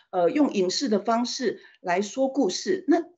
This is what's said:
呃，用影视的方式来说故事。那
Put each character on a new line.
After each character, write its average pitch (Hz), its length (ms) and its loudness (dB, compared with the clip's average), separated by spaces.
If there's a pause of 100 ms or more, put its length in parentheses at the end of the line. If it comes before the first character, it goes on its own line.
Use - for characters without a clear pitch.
(100)
呃， 175 200 2
用 294 240 2
影 185 160 0
视 269 180 -2
的 208 120 0
方 233 260 0
式 - 340 -4 (200)
来 180 200 -2
说 262 280 -2
故 269 200 0
事。 - 380 -4
那 330 160 4 (160)